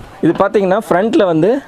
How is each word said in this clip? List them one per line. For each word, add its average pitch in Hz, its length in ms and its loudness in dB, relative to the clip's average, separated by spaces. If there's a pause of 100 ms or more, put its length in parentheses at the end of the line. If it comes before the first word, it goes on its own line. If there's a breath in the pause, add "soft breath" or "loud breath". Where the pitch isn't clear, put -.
(220)
இது 160 100 2
பார்த்தீங்கன்னா 208 460 0 (100)
ஃப்ரண்ட்ல 220 360 0
வந்து 180 440 0